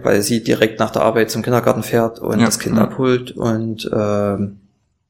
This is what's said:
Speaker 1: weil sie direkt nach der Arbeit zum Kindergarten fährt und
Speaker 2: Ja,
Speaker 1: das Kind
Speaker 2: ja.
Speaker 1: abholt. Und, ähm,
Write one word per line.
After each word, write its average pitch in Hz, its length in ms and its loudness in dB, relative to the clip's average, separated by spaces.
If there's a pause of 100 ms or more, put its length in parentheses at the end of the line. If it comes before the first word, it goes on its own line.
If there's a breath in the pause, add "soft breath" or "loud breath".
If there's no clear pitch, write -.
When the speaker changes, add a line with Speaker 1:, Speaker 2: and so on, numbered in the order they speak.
Speaker 1:
weil 104 180 2
sie 113 220 0
direkt - 340 2
nach 110 120 0
der - 120 0
Arbeit 110 280 2
zum 110 120 -4
Kindergarten 110 400 2
fährt 113 380 0
und - 180 -2
Speaker 2:
Ja, 113 80 4
Speaker 1:
das 107 120 -2
Kind - 180 -2
Speaker 2:
ja. - 60 4
Speaker 1:
abholt. 127 500 0
Und, 113 600 -4
ähm, 101 680 -2 (500)